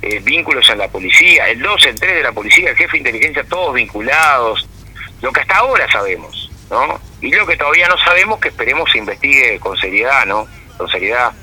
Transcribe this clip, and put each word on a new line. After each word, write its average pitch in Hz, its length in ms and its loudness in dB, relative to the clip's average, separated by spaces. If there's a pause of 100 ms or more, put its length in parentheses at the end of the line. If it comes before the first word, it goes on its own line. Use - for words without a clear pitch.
eh, 104 220 -4
vínculos 151 460 0
en 107 100 0
la 98 80 -2
policía, 92 600 2
el 117 120 -2
dos, 196 240 2
el 120 140 -2
tres 180 160 0
de 156 80 0
la 123 80 0
policía, 107 400 2
el - 40 0
jefe 170 180 0
de 160 40 0
inteligencia, 143 460 -2
todos 170 320 -4
vinculados, 123 920 0 (540)
lo 127 100 -4
que 143 100 0
hasta 190 160 0
ahora 226 340 2
sabemos, 95 600 -6 (200)
¿no? 127 280 0 (220)
Y 120 80 -6
lo 196 160 2
que 165 100 0
todavía 165 320 2
no 180 120 4
sabemos, 185 400 2
que 160 100 -2
esperemos 143 420 -2
se 120 60 2
investigue 113 640 0
con 95 180 -6
seriedad, 107 480 0
¿no? 107 220 -2 (280)
Con 90 140 -8
seriedad. 110 420 0 (120)